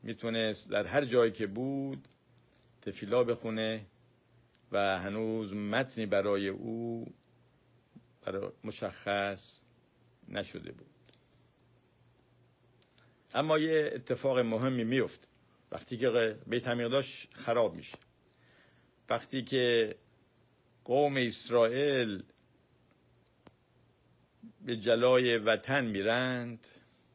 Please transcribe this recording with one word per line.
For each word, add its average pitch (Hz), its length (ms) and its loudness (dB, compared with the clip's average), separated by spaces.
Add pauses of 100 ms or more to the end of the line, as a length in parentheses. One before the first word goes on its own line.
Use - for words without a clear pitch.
می‌تونست 113 640 -4
در 104 180 0
هر 143 180 2
جایی 120 260 6
که 107 160 -4
بود 135 600 -6 (760)
تفیلا 107 420 0
بخونه 110 640 -2 (840)
و 98 280 2
هنوز 107 540 -4
متنی 110 520 -2
برای 98 420 2
او 117 680 -6 (1120)
برای 98 260 -6 (120)
مشخص 101 1000 -6 (640)
نشده - 420 -8
بود. - 180 -20 (2500)
اما 156 260 4
یه 156 340 2
اتفاق 127 460 0
مهمی 120 440 0
میفته 120 440 0 (440)
وقتی 101 260 -10
که 113 400 2 (100)
بیت 117 200 -2
عمیق 120 200 -2
داشت 131 460 -2
خراب 117 420 0
می‌شه، - 220 -16 (1120)
وقتی 123 340 -4
که 117 520 2 (920)
قوم 139 320 4
اسرائیل 120 1040 2 (2500)
به 120 120 -4
جلای 120 600 4
وطن 113 480 0
می‌رند 117 840 -2 (480)